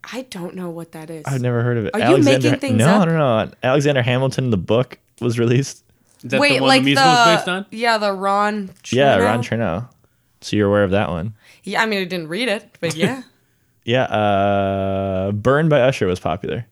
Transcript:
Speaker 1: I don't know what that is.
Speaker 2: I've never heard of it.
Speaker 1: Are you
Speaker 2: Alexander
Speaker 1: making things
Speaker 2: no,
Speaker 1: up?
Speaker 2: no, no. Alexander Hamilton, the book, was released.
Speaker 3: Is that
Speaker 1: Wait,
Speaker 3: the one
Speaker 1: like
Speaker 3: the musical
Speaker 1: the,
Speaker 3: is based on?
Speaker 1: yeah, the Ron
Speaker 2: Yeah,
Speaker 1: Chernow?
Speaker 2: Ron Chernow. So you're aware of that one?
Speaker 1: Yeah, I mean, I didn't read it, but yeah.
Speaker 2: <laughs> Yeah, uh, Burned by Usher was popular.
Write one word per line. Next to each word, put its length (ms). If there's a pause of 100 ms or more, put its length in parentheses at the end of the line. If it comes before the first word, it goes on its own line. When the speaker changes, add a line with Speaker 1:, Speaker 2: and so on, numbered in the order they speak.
(120)
Speaker 1:
I 180
don't 260
know 140
what 220
that 180
is. 160
Speaker 2:
I've 160
never 220
heard 140
of 80
it. 100
Speaker 1:
Are 40
you 60
Speaker 2:
Alexander 460
Speaker 1:
making 80
things 200
Speaker 2:
no, 80
Speaker 1:
up? 200
Speaker 2:
no, 100 (280)
no. 60 (120)
Alexander 380
Hamilton, 500
the 60
book, 420 (220)
was 180
released. 440 (400)
Speaker 3:
Is 80
that 80
Speaker 1:
Wait, 160
Speaker 3:
the 60
one 60
Speaker 1:
like 140
Speaker 3:
the 40
musical 260
Speaker 1:
the, 200
Speaker 3:
is 60
based 120
on? 220
Speaker 1:
yeah, 260
the 160
Ron 560 (220)
Speaker 2:
Yeah, 260
Speaker 1:
Chernow? 80
Speaker 2:
Ron 180
Chernow. 460 (520)
So 140
you're 120
aware 160
of 80
that 180
one? 240 (300)
Speaker 1:
Yeah, 180
I 40
mean, 160
I 40
didn't 220
read 220
it, 300
but 160
yeah. 320
Speaker 2:
<laughs> 40 (540)
Yeah, 180
uh, 1300
Burned 360
by 120
Usher 260
was 140
popular. 500